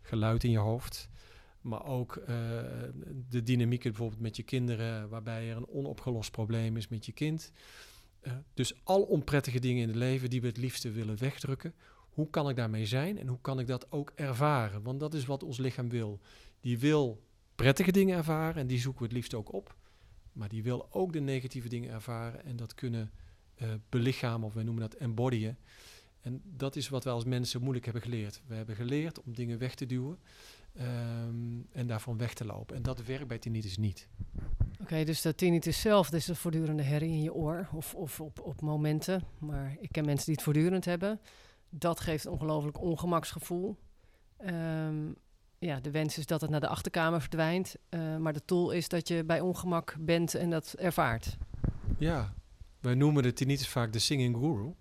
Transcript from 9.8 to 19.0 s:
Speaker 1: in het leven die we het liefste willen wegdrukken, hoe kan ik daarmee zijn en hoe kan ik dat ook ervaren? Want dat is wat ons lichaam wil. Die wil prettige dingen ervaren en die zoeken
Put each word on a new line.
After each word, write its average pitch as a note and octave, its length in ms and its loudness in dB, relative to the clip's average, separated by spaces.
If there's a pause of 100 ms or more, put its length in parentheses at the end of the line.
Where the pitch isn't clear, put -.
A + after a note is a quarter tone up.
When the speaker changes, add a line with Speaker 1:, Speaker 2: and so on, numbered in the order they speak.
Speaker 1:
in A2+ 60 2
het A2+ 100 0
leven B2+ 320 2
die B2 120 0
we B2 60 0
het A2+ 100 -2
liefste B2 340 -4
willen G#2+ 280 -2
wegdrukken, C3+ 540 -4 (360)
hoe D3+ 200 -2
kan E3 200 2
ik B2+ 60 0
daarmee A2 300 0
zijn C#3 320 0
en C3 100 -6
hoe B2 140 -4
kan C3+ 180 -2
ik A#2+ 80 -2
dat B2 240 -4
ook D3 240 -2
ervaren? B2+ 680 2
Want C3 160 -4
dat D3+ 140 -4
is C#3+ 120 -2
wat C#3+ 180 -2
ons C3 140 -6
lichaam B2+ 320 -2
wil. A2 300 -2 (400)
Die A#2+ 200 0
wil C#3 440 4 (320)
prettige C#3 360 6
dingen F#3+ 260 6
ervaren D#3+ 440 0
en B2+ 60 0
die B2+ 120 2
zoeken B2+ 220 -2